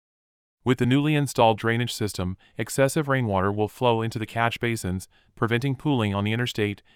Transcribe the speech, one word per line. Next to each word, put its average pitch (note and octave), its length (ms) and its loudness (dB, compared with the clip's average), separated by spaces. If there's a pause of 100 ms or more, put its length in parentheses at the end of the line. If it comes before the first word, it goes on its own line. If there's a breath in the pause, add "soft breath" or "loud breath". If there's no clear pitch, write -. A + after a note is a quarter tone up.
(680)
With B2+ 100 4
the B2 80 0
newly C#3+ 300 2
installed B2 420 4
drainage A#2 380 -2
system, F#2 420 -4 (220 soft breath)
excessive C#3 500 0
rainwater G#2 420 2
will G#2 180 0
flow A#2 340 2
into A2+ 160 -4
the G#2+ 80 -4
catch A#2 340 -2
basins, G2+ 480 -4 (260 soft breath)
preventing A#2+ 420 0
pooling A2+ 380 0
on G2+ 100 0
the G#2+ 100 0
interstate, A2 480 -2 (140 soft breath)